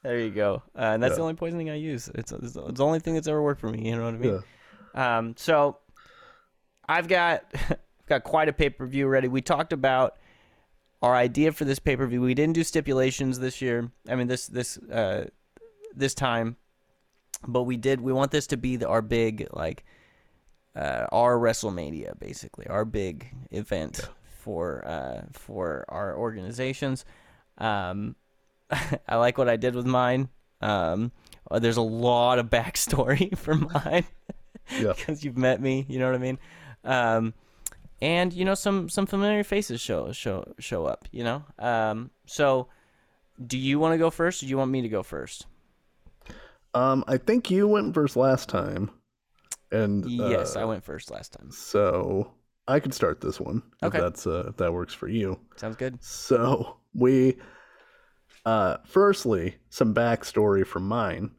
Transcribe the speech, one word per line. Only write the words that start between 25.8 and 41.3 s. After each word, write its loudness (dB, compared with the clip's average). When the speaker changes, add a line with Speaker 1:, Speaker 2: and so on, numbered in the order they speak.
Speaker 1:
our -6
organizations. -6
Um, -4
<laughs> -14
I -2
like 4
what 2
I 4
did 0
with -4
mine. 2
Um, 0
uh, 0
there's 2
a 2
lot 2
of -2
backstory 0
<laughs> -10
for -2
mine. 0
Speaker 2:
Yeah. 2
Speaker 1:
<laughs> -4
'Cause -8
you've -6
met 4
me, 0
you -6
know 2
what 2
I -2
mean? -4
Um, 2
and, 2
you -2
know, 2
some, 0
some -2
familiar 0
faces -2
show, -2
show, -6
show -4
up, -4
you -8
know? -4